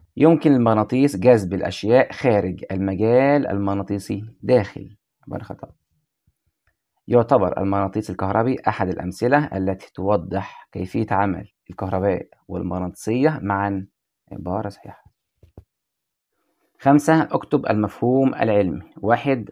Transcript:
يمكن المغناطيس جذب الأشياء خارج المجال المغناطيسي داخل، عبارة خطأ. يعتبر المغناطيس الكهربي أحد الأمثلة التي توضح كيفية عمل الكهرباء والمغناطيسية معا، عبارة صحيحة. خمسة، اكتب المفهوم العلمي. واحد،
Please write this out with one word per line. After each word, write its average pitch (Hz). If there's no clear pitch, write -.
يمكن 156
المغناطيس 117
جذب 98
الأشياء 107
خارج 104
المجال 110
المغناطيسي 101
داخل، 104
عبارة -
خطأ. -
يعتبر 113
المغناطيس 98
الكهربي 101
أحد 104
الأمثلة 98
التي 95
توضح 95
كيفية 98
عمل 95
الكهرباء 95
والمغناطيسية 92
معا، 98
عبارة 98
صحيحة. -
خمسة، 147
اكتب -
المفهوم 123
العلمي. 101
واحد، 117